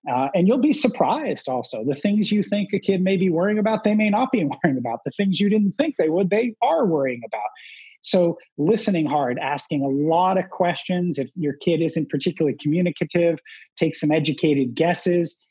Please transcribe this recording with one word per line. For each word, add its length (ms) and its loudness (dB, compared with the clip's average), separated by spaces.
Uh, 220 0
and 140 4
you'll 100 4
be 140 2
surprised 760 0
also. 360 -6
The 100 0
things 380 0
you 100 2
think 300 -4
a 80 -2
kid 220 0
may 140 2
be 140 2
worrying 300 0
about, 240 -2
they 100 2
may 160 2
not 220 0
be 120 0
<laughs> 200 -4
worrying 140 2
about. 260 -4
The 80 -6
things 260 0
you 100 2
didn't 240 2
think 240 -2
they 120 2
would, 220 2
they 300 0
are 240 2
worrying 400 0
about. 160 -8
So 320 2
listening 480 2
hard, 320 0
asking 460 -2
a 40 0
lot 480 2
of 140 -2
questions. 720 -2
If 160 -4
your 160 -2
kid 280 0
isn't 300 -2
particularly 500 0
communicative, 760 0
take 180 0
some 160 0
educated 640 2
guesses 680 0